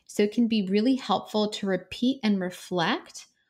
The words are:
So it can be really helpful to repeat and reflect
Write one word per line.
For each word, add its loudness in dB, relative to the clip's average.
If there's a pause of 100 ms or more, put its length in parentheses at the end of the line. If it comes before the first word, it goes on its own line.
So -2
it 2
can 2
be 0
really 2
helpful 0
to -8
repeat -2
and 2
reflect -4 (240)